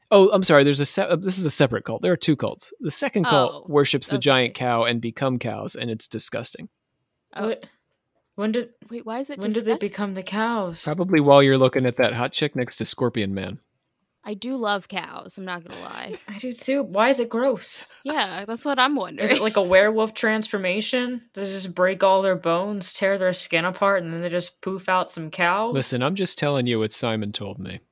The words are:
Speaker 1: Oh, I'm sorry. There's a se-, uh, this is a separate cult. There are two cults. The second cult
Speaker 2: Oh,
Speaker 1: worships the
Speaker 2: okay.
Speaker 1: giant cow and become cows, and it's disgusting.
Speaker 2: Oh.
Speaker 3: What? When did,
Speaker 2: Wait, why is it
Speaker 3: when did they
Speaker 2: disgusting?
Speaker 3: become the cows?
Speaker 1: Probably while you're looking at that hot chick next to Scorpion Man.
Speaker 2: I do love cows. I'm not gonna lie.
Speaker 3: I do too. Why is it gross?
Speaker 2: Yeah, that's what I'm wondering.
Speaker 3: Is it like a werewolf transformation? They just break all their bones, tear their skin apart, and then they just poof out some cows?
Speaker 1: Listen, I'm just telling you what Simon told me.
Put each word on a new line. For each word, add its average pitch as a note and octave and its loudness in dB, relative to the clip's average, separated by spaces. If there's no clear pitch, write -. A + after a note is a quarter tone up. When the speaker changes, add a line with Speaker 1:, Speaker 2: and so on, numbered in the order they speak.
Speaker 1:
Oh, G3 10
I'm G3 4
sorry. D3 8
There's C#3 2
a C#3+ 2
se-, - 2
uh, E3+ 2
this F#3 0
is F#3+ 2
a D3 2
separate A2+ 2
cult. A2+ -6
There A2 2
are - 2
two D3+ 2
cults. - -6
The F#3 -6
second G#3+ 0
cult G3+ 4
Speaker 2:
Oh, - -16
Speaker 1:
worships D3 2
the D3 -2
Speaker 2:
okay. B2+ 0
Speaker 1:
giant B2+ 2
cow A#2+ 0
and A#2 0
become A#2+ -4
cows, G#2+ -6
and A#2+ -6
it's A2 -6
disgusting. - -6
Speaker 2:
Oh. G#3 -4
Speaker 3:
What? - -6
When G#3+ -2
did, A#3+ -4
Speaker 2:
Wait, A#3 -12
why A3+ -8
is C4+ -8
it C#4+ -12
Speaker 3:
when G3+ -6
did G#3+ -2
they A3 2
Speaker 2:
disgusting? G#3 -2
Speaker 3:
become G3 -6
the F#3 -10
cows? G#3 -4
Speaker 1:
Probably E3+ 2
while C#3 8
you're C3+ 6
looking C3 4
at B2 0
that A#2+ 2
hot B2 -2
chick - -4
next B2 -4
to - -2
Scorpion A2 0
Man. F#2+ -8
Speaker 2:
I G#3+ -10
do A#3 -8
love G3+ -4
cows. F3+ -10
I'm G3 -14
not F3 -10
gonna - -16
lie. - -12
Speaker 3:
I G#3 -12
do B3 -10
too. C#4 -2
Why G#3 2
is C4+ 2
it A#3 -2
gross? A#3 -4
Speaker 2:
Yeah, G#3 -4
that's A3+ -10
what C#4 -2
I'm C#4 2
wondering. F#3+ -4
Speaker 3:
Is B3 6
it F#3 0
like G#3+ 0
a G3+ 4
werewolf G#3+ 4
transformation? G#3+ -2
They G3 -6
just F#3+ -10
break F#3 0
all F#3+ 6
their F#3+ 2
bones, F3+ -2
tear G3 0
their F#3 0
skin E3+ -2
apart, F#3 2
and E3 -8
then E3 -6
they F3 -4
just F3 -6
poof F#3+ -8
out F#3 0
some D#3+ -10
cows? F#3+ 0
Speaker 1:
Listen, C3 0
I'm D#3 0
just G3 -2
telling C#3 0
you A#2 0
what A2 0
Simon G#2+ -2
told G2+ -10
me. F#2 -12